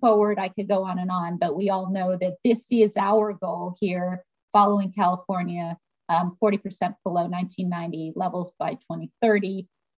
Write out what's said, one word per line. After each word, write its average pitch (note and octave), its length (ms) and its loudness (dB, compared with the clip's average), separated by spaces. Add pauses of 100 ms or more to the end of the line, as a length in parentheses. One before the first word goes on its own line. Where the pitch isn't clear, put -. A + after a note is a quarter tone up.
forward, G#3 400 4
I F#3+ 80 -4
could G3 180 -6
go G3 160 2
on F#3 160 -4
and F3+ 140 -4
on, F3 260 -4
but D#3+ 180 0
we G3 140 0
all F#3+ 180 -2
know F#3 280 0
that F3+ 280 -4
this A#3 280 2
is G#3+ 240 4
our G#3 360 2
goal F3 460 -6
here, F3+ 460 -2 (280)
following G3+ 400 4
California, F3 840 -2 (340)
um, F3 200 2
forty G#3 260 2
percent F#3 380 -6 (100)
below F3 220 0
nineteen F3+ 420 -4
ninety E3 480 -6
levels F3+ 420 -4
by - 280 -4
twenty E3 240 -10 (100)
thirty. G3 480 0 (300)